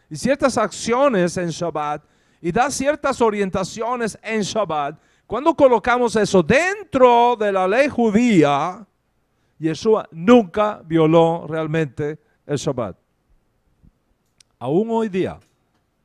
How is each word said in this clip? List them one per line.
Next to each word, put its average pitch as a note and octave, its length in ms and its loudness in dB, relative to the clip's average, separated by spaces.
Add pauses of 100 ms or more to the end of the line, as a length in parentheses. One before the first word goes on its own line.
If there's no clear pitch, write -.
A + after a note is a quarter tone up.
y D3+ 80 -14
ciertas C4+ 400 0
acciones A3+ 800 -2
en F3+ 120 -6
Shabbat D3+ 540 -6 (380)
y E3+ 100 -4
da A#3+ 180 0
ciertas C4+ 520 -2
orientaciones G#3 1000 -4
en A3 200 -4
Shabbat, D#3 580 -4 (260)
cuando C#4 300 0
colocamos B3 600 2
eso G3 280 2
dentro B3 920 2
de G#3 140 -2
la F#3 160 0
ley B3 200 2
judía, G3+ 1000 2 (720)
Yeshua D#3+ 540 0
nunca G#3 720 2
violó E3 640 2
realmente D#3 720 -6 (260)
el C#3+ 120 -4
Shabbat. A#2+ 400 -6 (1600)
Aún E3+ 320 -2
hoy A3+ 180 -2
día, C3+ 300 -4 (640)